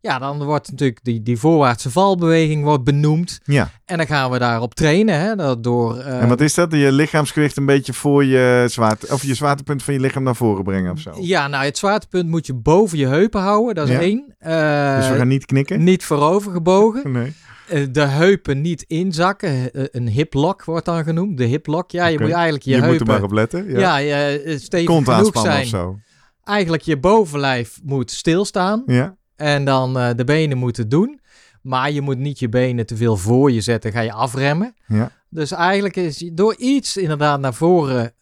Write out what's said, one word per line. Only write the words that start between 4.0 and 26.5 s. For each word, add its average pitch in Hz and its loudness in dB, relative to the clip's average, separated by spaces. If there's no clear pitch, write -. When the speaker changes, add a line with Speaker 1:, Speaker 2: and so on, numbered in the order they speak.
Speaker 1:
gaan 135 0
we 127 -2
daarop 117 -2
trainen, 160 2
hè, 208 -2
dat 131 -2
door, 120 0
eh, 127 -4
Speaker 2:
En 117 4
wat 123 4
is 151 2
dat? 175 2
Je 143 4
lichaamsgewicht 151 0
een 139 -2
beetje 139 2
voor 143 2
je 127 4
zwaarte-, 110 0
of 131 -4
je 135 -2
zwaartepunt 143 -4
van 143 -4
je 135 -2
lichaam 135 -2
naar 127 0
voren 104 0
brengen 95 -2
of 80 -8
zo? 78 -14
Speaker 1:
Ja, 175 -2
nou, 139 -4
het 143 -4
zwaartepunt 190 -2
moet 165 -2
je 135 -8
boven 160 2
je 139 0
heupen 190 2
houden, 214 0
dat 151 -2
is 123 2
Speaker 2:
Ja. 131 2
Speaker 1:
één. 220 -2
Eh, 151 0
Speaker 2:
Dus 131 2
we - 2
gaan 123 2
niet 135 0
knikken? 135 0
Speaker 1:
niet 180 4
voorover 175 0
gebogen. 190 2
Speaker 2:
<laughs> - -
Nee. 123 -4
Speaker 1:
Eh, 143 -2
de 147 2
heupen 147 0
niet 170 -4
inzakken. 165 -2
Eh, 135 -6
een 120 -4
hip 131 -2
lock 156 -2
wordt 165 -6
dan 165 -2
genoemd. 165 -4
De 123 0
hip 135 -2
lock. 160 -4
Ja, 175 -2
je 165 2
Speaker 2:
Oké. 147 0
Speaker 1:
moet 156 0
eigenlijk 165 -2
je 131 -6
Speaker 2:
Je 127 4
moet 123 4
er - 4
Speaker 1:
heupen 139 2
Speaker 2:
maar 104 2
op 98 -4
letten, 165 -2
ja. - 0
Speaker 1:
Ja, 175 2
je, 143 -2
eh, 151 -6
stevig 170 -2
Speaker 2:
Kont 160 4
Speaker 1:
genoeg 117 4
Speaker 2:
aanspannen 208 2
Speaker 1:
zijn. 139 0
Speaker 2:
of 120 -6
zo. 95 -4
Speaker 1:
Eigenlijk 175 -2